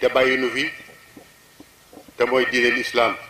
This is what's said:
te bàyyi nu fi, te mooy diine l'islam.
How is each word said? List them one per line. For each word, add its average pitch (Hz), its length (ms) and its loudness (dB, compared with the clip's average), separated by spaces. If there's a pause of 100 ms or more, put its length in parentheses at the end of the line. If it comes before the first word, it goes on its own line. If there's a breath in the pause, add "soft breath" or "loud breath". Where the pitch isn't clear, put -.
te 123 80 4
bàyyi 131 280 2
nu 127 140 -2
fi, 139 200 -4 (1500)
te 120 80 0
mooy 127 260 2
diine 120 240 2
l'islam. 120 420 0 (140)